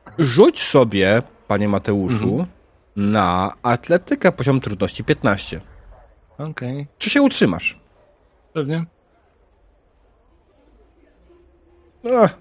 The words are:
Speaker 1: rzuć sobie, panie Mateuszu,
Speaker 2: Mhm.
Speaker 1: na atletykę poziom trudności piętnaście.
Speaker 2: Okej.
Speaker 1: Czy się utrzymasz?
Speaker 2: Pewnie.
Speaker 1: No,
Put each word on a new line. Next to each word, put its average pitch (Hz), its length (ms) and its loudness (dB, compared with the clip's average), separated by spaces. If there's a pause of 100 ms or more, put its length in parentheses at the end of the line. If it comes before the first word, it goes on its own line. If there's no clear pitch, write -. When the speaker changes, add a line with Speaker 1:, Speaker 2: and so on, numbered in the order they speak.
(200)
Speaker 1:
rzuć 160 440 4
sobie, 107 580 2 (260)
panie 104 200 0
Mateuszu, 101 640 -2
Speaker 2:
Mhm. 151 180 -4 (480)
Speaker 1:
na 101 560 0 (120)
atletykę 170 680 0
poziom 135 280 0
trudności 98 440 -6
piętnaście. - 580 -2 (760)
Speaker 2:
Okej. 143 500 -10 (100)
Speaker 1:
Czy - 120 -6
się 285 120 2
utrzymasz? 135 580 0 (760)
Speaker 2:
Pewnie. 160 320 -6 (3250)
Speaker 1:
No, 233 260 4 (120)